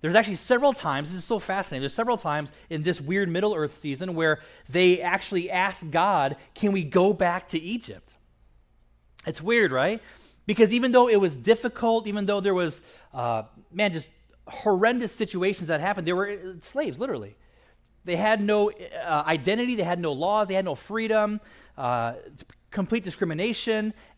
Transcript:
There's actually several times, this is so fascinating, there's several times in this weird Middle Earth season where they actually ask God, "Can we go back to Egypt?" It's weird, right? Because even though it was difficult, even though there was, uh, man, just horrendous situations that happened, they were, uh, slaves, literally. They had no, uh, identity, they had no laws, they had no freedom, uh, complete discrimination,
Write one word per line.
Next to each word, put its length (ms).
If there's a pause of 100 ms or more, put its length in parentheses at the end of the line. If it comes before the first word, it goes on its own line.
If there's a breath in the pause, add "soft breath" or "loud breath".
There's 140
actually 220
several 360
times, 380
this 80
is 60
so 160
fascinating, 420
there's 100
several 240
times 360 (180 loud breath)
in 140
this 160
weird 280
Middle 260
Earth 220
season 380
where 240 (300 loud breath)
they 340
actually 480
ask 400
God, 460 (180 loud breath)
"Can 160
we 140
go 280
back 360
to 100
Egypt?" 540 (1120)
It's 160
weird, 300
right? 280 (460 loud breath)
Because 260
even 200
though 160
it 120
was 160
difficult, 680
even 200
though 140
there 140
was, 260 (320 loud breath)
uh, 300 (300)
man, 200
just 180 (360)
horrendous 680
situations 540
that 140
happened, 260
they 60
were, 180
uh, 300
slaves, 400
literally. 360 (680 soft breath)
They 120
had 240
no, 300
uh, 560
identity, 480
they 80
had 160
no 140
laws, 340
they 80
had 100
no 120
freedom, 640 (360 loud breath)
uh, 380 (560)
complete 320
discrimination, 920 (240 soft breath)